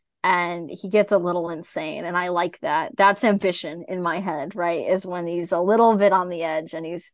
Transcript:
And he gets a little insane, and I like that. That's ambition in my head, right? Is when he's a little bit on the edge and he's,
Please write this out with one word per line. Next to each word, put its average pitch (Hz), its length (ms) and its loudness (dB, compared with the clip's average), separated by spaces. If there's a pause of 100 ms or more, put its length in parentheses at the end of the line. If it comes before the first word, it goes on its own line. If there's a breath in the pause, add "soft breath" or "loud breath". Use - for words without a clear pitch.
(240)
And 175 460 -2
he 180 200 -12
gets 208 220 4
a 202 60 4
little 175 320 -2
insane, 156 540 -8
and 175 120 -4
I 180 120 0
like 175 320 -2
that. 151 360 -2
That's 196 280 4
ambition 180 640 0
in 180 140 -4
my 170 180 -2
head, 165 360 -6
right? 170 320 -2
Is 185 180 0
when 180 200 -6
he's 175 260 -4
a 175 80 2
little 226 360 4
bit 202 160 4
on 180 160 2
the 170 140 -6
edge 160 320 -4
and 165 120 -8
he's, - 280 -10